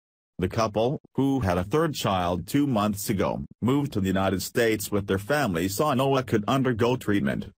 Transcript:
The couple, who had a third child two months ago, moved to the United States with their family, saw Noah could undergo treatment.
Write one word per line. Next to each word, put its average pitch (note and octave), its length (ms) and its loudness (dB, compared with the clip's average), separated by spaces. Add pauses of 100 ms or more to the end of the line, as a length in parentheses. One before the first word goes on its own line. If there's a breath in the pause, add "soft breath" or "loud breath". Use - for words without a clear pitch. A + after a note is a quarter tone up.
(400)
The F#2 100 0
couple, A2 500 0 (140)
who C3+ 280 0
had F2+ 180 2
a F#2 40 -2
third D3+ 300 0
child F2+ 540 -2
two C#3+ 180 2
months G#2+ 460 0
ago, C#2+ 340 0 (160)
moved C#3+ 320 0
to G#2 80 0
the F#2+ 60 0
United F#2+ 340 0
States A2+ 500 0
with G2+ 140 -2
their G2 140 0
family, G2+ 480 0
saw D3 260 0
Noah C3+ 300 2
could G#2 240 0
undergo B2+ 480 2
treatment. C#2 640 -2